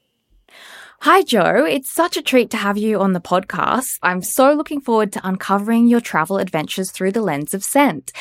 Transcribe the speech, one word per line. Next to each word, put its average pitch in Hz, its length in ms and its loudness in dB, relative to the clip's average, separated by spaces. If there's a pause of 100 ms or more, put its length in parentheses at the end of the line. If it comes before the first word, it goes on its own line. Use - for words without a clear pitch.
(1000)
Hi, 359 220 6
Jo. 196 420 2
It's 285 260 -4
such 349 260 0
a 330 40 -6
treat 247 300 2
to 226 60 -4
have 202 200 -2
you 208 220 0
on 196 140 2
the 175 60 -2
podcast. - 840 -2
I'm 180 200 0
so 269 320 2
looking 302 280 -4
forward 214 320 0
to - 140 -8
uncovering 202 600 2
your 233 140 4
travel 175 360 -2
adventures 185 540 -4
through 190 200 -2
the 226 100 -2
lens 151 320 -4
of 196 100 -6
scent. 254 580 0